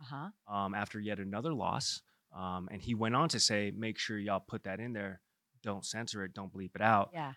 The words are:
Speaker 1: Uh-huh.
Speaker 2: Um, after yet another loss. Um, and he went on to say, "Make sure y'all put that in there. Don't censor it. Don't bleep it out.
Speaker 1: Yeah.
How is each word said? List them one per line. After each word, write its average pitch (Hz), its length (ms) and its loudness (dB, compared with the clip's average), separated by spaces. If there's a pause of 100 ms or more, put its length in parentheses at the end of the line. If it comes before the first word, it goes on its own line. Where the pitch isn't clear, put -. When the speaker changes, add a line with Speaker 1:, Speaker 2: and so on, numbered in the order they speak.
Speaker 1:
Uh-huh. 143 280 -8 (260)
Speaker 2:
Um, 98 200 2
after 104 260 -2
yet 104 180 -2
another 101 340 -2
loss. 101 500 0 (340)
Um, 92 340 -4
and 98 100 -8
he 120 140 -2
went 113 220 4
on 160 140 6
to 113 100 0
say, 104 340 4
"Make 110 240 -4
sure 110 200 -2
y'all 101 220 2
put - 240 -8
that 95 140 -4
in 120 140 -6
there. 98 280 -6 (420)
Don't 98 220 -4
censor 110 400 -4
it. 92 100 -8
Don't 98 180 -8
bleep 92 240 -8
it - 40 -6
out. 104 320 8
Speaker 1:
Yeah. 151 240 -6